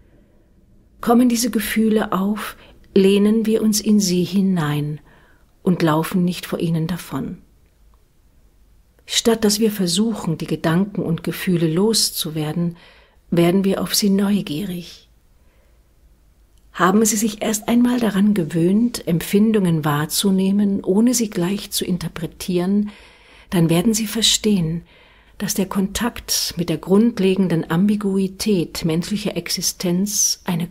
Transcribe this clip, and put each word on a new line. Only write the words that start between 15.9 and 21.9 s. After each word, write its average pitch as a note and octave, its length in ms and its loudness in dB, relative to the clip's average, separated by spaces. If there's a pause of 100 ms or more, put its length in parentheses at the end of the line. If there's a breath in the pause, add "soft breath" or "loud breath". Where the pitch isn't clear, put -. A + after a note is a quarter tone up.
Haben F#3 320 2
Sie A3 100 2
sich G#3+ 260 -2
erst - 280 -4
einmal A#3+ 320 2
daran G3+ 340 2
gewöhnt, F3+ 720 0
Empfindungen F3+ 800 2
wahrzunehmen, F#3+ 1000 0
ohne A3+ 320 2
sie A3 160 -2
gleich F3+ 400 -4
zu - 140 -4
interpretieren, F3+ 1080 -2 (640 loud breath)